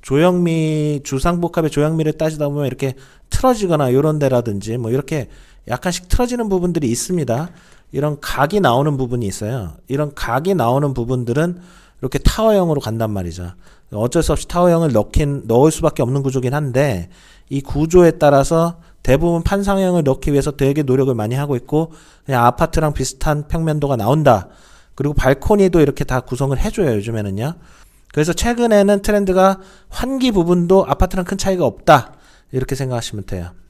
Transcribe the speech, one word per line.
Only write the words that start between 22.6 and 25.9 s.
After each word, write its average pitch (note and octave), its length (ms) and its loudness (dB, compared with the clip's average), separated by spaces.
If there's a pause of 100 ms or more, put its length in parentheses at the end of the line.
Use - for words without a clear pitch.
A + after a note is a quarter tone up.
비슷한 D3 540 -4
평면도가 D3+ 480 -2
나온다. A#2+ 520 2 (480)
그리고 C#3+ 180 -4
발코니도 F3 680 4
이렇게 C#3 220 2